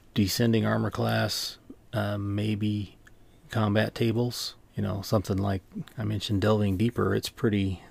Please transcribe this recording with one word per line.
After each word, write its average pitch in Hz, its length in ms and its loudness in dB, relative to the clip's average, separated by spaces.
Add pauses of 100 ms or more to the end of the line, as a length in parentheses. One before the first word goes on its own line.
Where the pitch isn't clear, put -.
(140)
descending 110 520 2
armor 110 240 0
class, 113 680 -2 (360)
uh, 104 240 -2
maybe 104 800 -2 (540)
combat 107 440 2
tables. 120 600 -2 (220)
You 107 60 -2
know, 101 200 -4
something 101 340 0
like 98 260 0 (360)
I 110 60 -4
mentioned, 104 380 0
Delving 104 340 4
Deeper, 101 380 2
it's - 140 -2
a - 60 -10
pretty 98 560 0